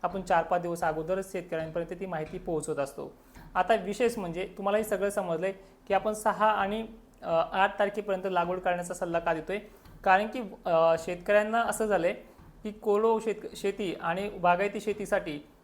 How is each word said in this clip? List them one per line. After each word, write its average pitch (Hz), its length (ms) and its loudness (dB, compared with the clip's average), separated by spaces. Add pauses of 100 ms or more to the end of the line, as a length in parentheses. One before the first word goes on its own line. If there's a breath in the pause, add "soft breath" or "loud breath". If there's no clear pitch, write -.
आपण 185 180 -4
चार 175 220 2
पाच 175 180 0
दिवस 170 220 -4
अगोदरच 165 480 -2
शेतकऱ्यांपर्यंत 170 680 -6
ती 196 60 -8
माहिती 165 320 -8
पोहोचवत 156 420 -4
असतो. 139 320 -6 (440 loud breath)
आता 185 200 4
विशेष 214 420 0
म्हणजे 180 400 -6
तुम्हाला 196 200 0
हे 220 60 2
सगळं 202 260 0
समजलंय 185 420 -2 (360 loud breath)
की 196 60 0
आपण 202 200 2
सहा 214 380 2
आणि, 208 340 0 (360)
अ, 165 200 2 (100)
आठ 202 280 2
तारखेपर्यंत 202 460 0
लागवड 180 340 0
करण्याचा 180 340 -2
सल्ला 175 260 -2
का 165 140 0
देतोय, 160 260 -4 (440 loud breath)
कारण 190 240 6
की, 254 140 -6 (240)
अ, 165 340 6
शेतकऱ्यांना 208 600 2
असं 220 240 0
झालंय 190 280 2 (500 loud breath)
की 214 80 -8
कोरडवाहू 214 480 2
शेत-, 214 360 -4
शेती 196 460 -4
आणि 180 280 -2
बागायती 196 520 2
शेतीसाठी 202 580 -2 (240)